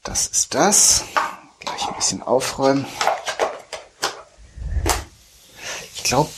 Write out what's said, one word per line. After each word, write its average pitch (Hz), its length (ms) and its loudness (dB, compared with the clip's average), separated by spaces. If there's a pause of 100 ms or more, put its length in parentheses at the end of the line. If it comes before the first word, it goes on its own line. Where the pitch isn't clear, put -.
Das - 240 -2
ist - 280 0
das. - 500 6 (560)
Gleich - 280 -6
ein - 80 -8
bisschen - 260 -2
aufräumen. 135 640 2 (3000)
Ich - 80 -10
glaub, 143 340 4